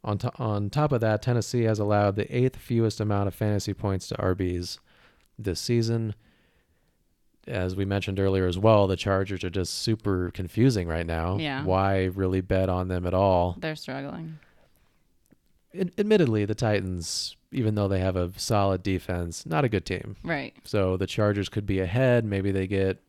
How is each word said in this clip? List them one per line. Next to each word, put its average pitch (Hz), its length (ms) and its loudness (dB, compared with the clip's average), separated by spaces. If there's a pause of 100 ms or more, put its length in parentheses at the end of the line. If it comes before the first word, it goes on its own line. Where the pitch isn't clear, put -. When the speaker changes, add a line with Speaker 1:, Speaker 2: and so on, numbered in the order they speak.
Speaker 1:
On 104 140 -2
to-, 123 220 -4
on 104 320 -2
top 151 200 0
of 117 100 0
that, 107 200 2
Tennessee 120 440 0
has 110 120 2
allowed 104 380 2
the 101 200 -4
eighth 127 200 2
fewest 113 440 0
amount 101 280 0
of - 80 -4
fantasy 104 400 0
points 98 320 -2
to - 120 -8
R 95 140 2
Bs 90 460 -4 (580)
this 101 220 -4
season. 113 560 0 (1300)
As 92 300 -4
we 98 100 -2
mentioned 98 340 -2
earlier 95 280 2
as 90 100 0
well, 104 300 6
the 95 80 2
Chargers 98 480 -2
are 90 80 -6
just 92 240 -4
super 95 560 -2
confusing 101 560 0
right 82 180 -2
now. 82 320 -2
Speaker 2:
Yeah. - 260 -4
Speaker 1:
Why 95 420 2
really 92 360 0
bet 95 280 0
on 92 180 0
them 90 180 -2
at 87 80 -2
all? 90 460 4
Speaker 2:
They're 156 160 -6
struggling. 143 640 -10 (1400)
Speaker 1:
Ad-, 180 200 -2
admittedly, 160 460 4
the 104 100 -2
Titans 95 800 -2 (160)
even 110 240 0
though 101 120 2
they 95 120 2
have 92 160 0
a 90 220 0
solid 98 460 2
defense, 87 640 -4
not 151 200 0
a 117 40 0
good 101 160 -2
team. - 380 -8
Speaker 2:
Right. 151 300 -6 (100)
Speaker 1:
So 95 340 0
the 92 100 -2
Chargers 104 420 0
could 104 160 -4
be 98 140 0
ahead. 120 440 2
Maybe 98 280 0
they 95 160 0
get 95 420 0